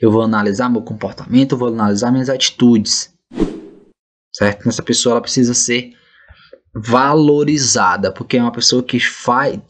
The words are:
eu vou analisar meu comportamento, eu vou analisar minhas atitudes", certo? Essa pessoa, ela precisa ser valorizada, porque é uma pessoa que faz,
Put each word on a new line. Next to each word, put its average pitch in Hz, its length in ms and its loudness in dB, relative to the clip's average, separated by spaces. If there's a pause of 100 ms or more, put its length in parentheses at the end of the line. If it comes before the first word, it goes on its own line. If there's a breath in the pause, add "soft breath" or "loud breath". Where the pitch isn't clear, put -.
eu 113 100 4
vou 110 120 4
analisar 107 440 0
meu 117 140 0
comportamento, 117 680 -2
eu 131 80 0
vou 123 80 -2
analisar 113 440 0
minhas 131 160 0
atitudes", 120 840 0 (1200)
certo? 101 320 -2
Essa 120 160 -4
pessoa, 120 300 0
ela 120 80 0
precisa 123 320 0
ser 123 400 -2 (840 soft breath)
valorizada, 127 1400 2
porque - 240 -4
é 123 60 4
uma 120 100 0
pessoa 123 320 0
que 123 160 -2
faz, - 580 -2 (120)